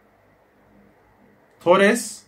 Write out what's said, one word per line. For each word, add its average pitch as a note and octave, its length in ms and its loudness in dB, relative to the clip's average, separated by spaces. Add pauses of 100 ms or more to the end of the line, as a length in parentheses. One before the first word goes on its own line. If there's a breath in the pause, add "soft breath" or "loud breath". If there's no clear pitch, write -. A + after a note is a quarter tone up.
(1600)
Torres G3 680 -2